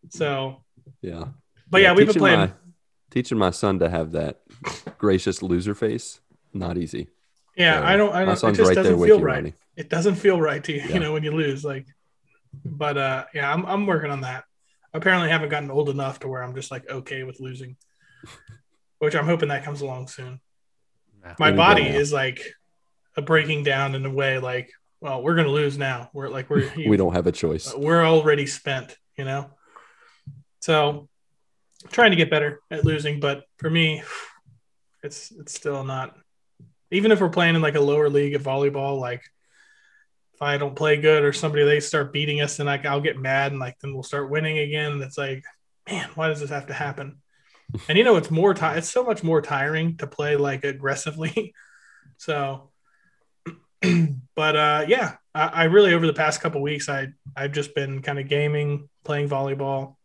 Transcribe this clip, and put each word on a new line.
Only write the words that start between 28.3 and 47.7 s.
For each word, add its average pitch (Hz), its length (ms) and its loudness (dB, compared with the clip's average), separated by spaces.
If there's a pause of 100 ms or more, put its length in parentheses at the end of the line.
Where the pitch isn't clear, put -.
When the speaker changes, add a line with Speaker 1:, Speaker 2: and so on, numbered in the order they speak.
Speaker 1:
spent," 135 500 -8 (220)
you 139 80 -8
know? 135 240 -8 (1120)
So, 147 500 0 (800)
trying 226 220 6
to 175 60 2
get 160 120 2
better 147 300 -2 (120)
at 147 140 -2
losing, 147 340 0
but 139 240 -2 (140)
for 160 120 -6
me, 160 320 0 (1040)
it's, - 280 -16
it's - 220 -18
still 139 300 -6
not. 131 320 -8 (760)
Even 202 200 4
if 208 100 6
we're 180 80 2
playing 170 260 4
in, 160 60 4
like, 151 140 0
a 151 60 2
lower 143 280 4
league 143 260 0
of 135 80 -2
volleyball, 139 560 -2
like, 123 220 -8 (1120)
if - 80 -12
I 143 160 0
don't 143 180 -6
play 151 220 2
good 151 260 4
or 143 80 4
somebody, 147 320 0
they 147 160 4
start 143 320 -4
beating 147 300 -2
us, 143 160 -4
then, 147 80 -4
like, 139 200 -4
I'll 143 160 -2
get 147 160 -2
mad 135 340 -2
and, 139 80 -8
like, 127 200 -10
then 139 140 -12
we'll 131 100 -12
start 143 260 -6
winning 156 300 -2
again. 151 320 -4
And 143 100 -6
it's 135 160 -12
like, 135 280 -8 (440)
"Man, 170 260 -8
why 160 120 -2
does 147 140 -2
this 143 80 -8
have 143 180 -8
to 143 60 -12
happen?" 139 480 -10 (520)